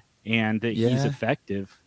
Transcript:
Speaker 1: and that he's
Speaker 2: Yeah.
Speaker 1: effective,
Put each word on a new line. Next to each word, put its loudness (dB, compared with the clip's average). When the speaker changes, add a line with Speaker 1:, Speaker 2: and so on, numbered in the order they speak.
Speaker 1:
and 0
that -2
he's -2
Speaker 2:
Yeah. 2
Speaker 1:
effective, -4